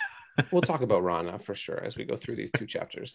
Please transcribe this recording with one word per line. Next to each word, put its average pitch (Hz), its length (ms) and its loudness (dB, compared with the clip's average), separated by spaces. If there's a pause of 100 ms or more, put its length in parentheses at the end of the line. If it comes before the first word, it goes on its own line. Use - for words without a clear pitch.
(540)
We'll 175 80 6
talk 160 220 2
about 101 200 6
Ron, 85 240 2
uh, 87 100 -4
for - 160 -8
sure - 300 -6
as - 140 -8
we 110 80 -6
go 113 100 -2
through - 220 -6
these 98 160 -4
two - 120 -2
chapters. - 500 -8